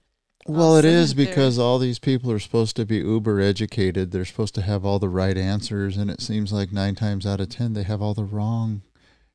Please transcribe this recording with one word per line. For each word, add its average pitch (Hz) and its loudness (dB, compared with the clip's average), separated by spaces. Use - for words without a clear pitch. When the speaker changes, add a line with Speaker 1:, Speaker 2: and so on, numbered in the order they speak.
Speaker 1:
well, 160 6
it 156 8
Speaker 2:
also - 8
Speaker 1:
is 165 4
Speaker 2:
out 131 -2
there. 143 4
Speaker 1:
because 131 2
all 123 2
these 123 -2
people 127 -2
are 107 0
supposed 113 -2
to 113 -2
be 110 0
uber 104 0
educated. 95 0
They're 90 -4
supposed - -6
to 107 -2
have 95 -2
all 101 2
the 95 0
right 92 0
answers, 98 -4
and 101 -2
it - -10
seems 104 -4
like 98 -2
nine 98 -2
times 101 -4
out 98 -2
of 92 -4
ten, 117 -6
they 104 -4
have 104 -4
all 104 -2
the 104 -4
wrong 107 -4